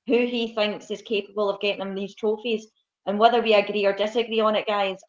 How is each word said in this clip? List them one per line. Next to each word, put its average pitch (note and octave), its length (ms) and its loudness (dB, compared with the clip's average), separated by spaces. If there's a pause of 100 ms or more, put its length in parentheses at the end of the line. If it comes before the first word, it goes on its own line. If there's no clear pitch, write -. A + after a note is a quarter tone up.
who A#3+ 180 4
he A#3 280 -4
thinks G#3 380 -2
is G3+ 120 -8
capable G#3 460 -2
of G3 120 -4
getting F#3+ 220 -2
him G3 120 -6
these G3 200 -8
trophies. A3 520 -2 (380)
And G3+ 120 -2
whether A#3 240 6
we A3+ 120 4
agree G3+ 320 2
or G3 80 4
disagree A3 480 -2
on G#3+ 160 4
it, G3 100 -2
guys, G3+ 300 0 (120)